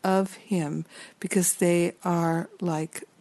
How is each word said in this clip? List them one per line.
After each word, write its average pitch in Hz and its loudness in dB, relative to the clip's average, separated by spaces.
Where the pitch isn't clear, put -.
of 190 2
him, 160 -4
because - 0
they 175 2
are 170 0
like 160 -4